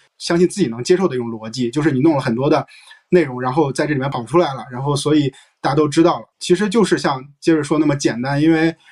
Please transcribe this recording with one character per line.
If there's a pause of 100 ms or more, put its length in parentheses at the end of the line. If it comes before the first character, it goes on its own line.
(180)
相
信
自
己
能
接
受
的
一
种
逻
辑，
就
是
你
弄
了
很
多
的 (420)
内
容，
然
后
在
这
里
面
跑
出
来
了，
然
后
所
以 (300)
大
家
都
知
道
了。 (120)
其
实
就
是
像 (160)
杰
瑞
说
那
么
简
单，
因
为 (160)